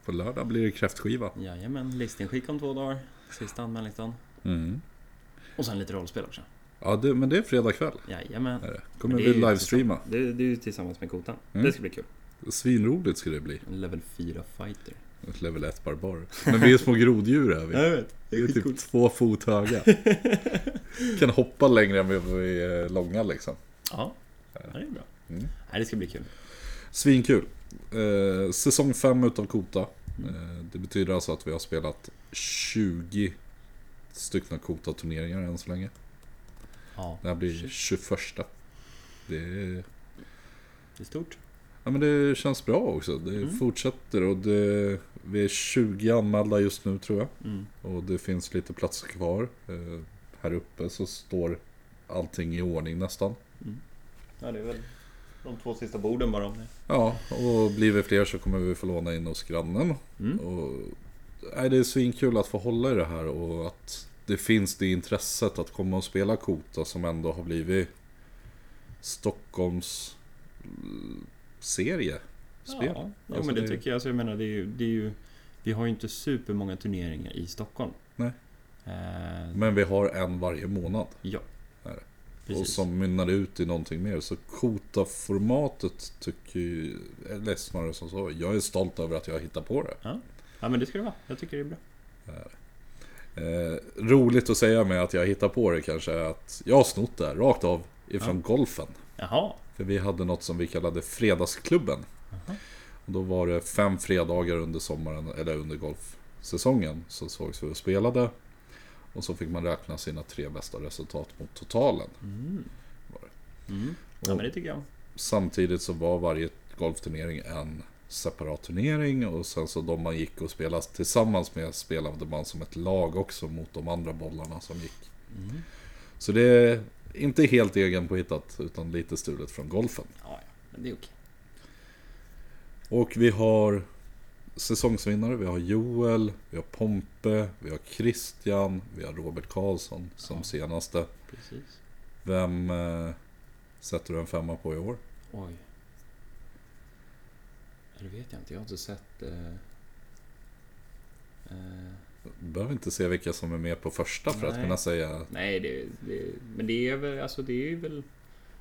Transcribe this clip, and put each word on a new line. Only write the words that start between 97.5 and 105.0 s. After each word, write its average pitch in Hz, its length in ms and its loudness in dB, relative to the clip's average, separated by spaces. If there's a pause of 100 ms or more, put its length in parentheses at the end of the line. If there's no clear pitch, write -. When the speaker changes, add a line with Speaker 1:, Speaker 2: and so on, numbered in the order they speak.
Speaker 1:
av 85 200 2 (240)
ifrån 95 280 -2
Speaker 2:
Ja. 87 60 -2 (140)
Speaker 1:
golfen. 117 320 0 (300)
Speaker 2:
Jaha. 160 360 0 (220)
Speaker 1:
För - 80 -6
vi 98 140 0
hade 92 280 0
något 90 180 -2
som 87 140 -4
vi 85 100 0
kallade 85 340 -2
Fredagsklubben. 95 960 2 (300)
Speaker 2:
Jaha. 185 280 -10 (480)
Speaker 1:
Och 98 60 -8
då 95 100 -2
var 92 260 2
det 85 140 2
fem 101 360 2
fredagar 87 600 2
under 82 220 -2
sommaren, 78 480 -6 (100)